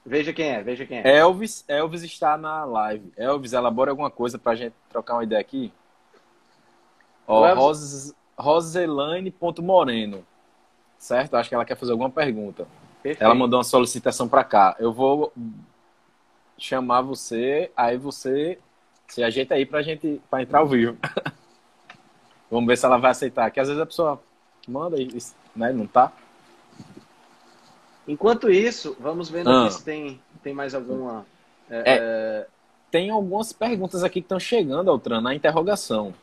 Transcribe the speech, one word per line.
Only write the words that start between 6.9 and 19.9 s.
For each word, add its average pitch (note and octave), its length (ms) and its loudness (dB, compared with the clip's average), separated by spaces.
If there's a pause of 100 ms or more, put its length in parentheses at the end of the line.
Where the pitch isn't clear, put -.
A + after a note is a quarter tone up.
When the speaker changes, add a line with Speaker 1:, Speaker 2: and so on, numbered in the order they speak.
Speaker 2:
Ó, A2 160 6
Speaker 1:
O - 40 8
Elvis D3 680 2 (220)
Speaker 2:
Ros-, - 0 -
Roselane.moreno. D#3+ 1900 0 (720)
Certo? B2+ 380 -2
Acho A#2 140 0
que - 40 -4
ela A#2 100 0
quer A#2+ 120 -6
fazer B2 160 -4
alguma B2 180 -2
pergunta. G#2+ 560 -4 (360)
Speaker 1:
Perfeito. C#3+ 200 -4
Speaker 2:
Ela A2+ 120 8
mandou B2 240 2
uma A#2+ 60 0
solicitação B2 640 0
pra C3+ 140 6
cá. G2 380 4
Eu A#2 120 0
vou C3+ 400 0 (1300)
chamar B2+ 440 0
você, C3 760 -4
aí A#2+ 220 2
você C#3+ 600 -4 (480)
se - 160 -6
ajeita B2+ 320 0
aí C3+ 120 2
pra D3+ 160 -2
gente, D3+ 460 -6